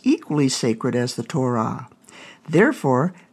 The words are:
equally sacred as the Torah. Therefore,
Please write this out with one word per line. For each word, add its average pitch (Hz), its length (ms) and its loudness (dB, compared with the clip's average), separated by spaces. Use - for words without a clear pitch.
equally 151 460 0
sacred 120 460 -2
as 123 200 -2
the 120 80 -8
Torah. 120 640 -2
Therefore, 180 640 2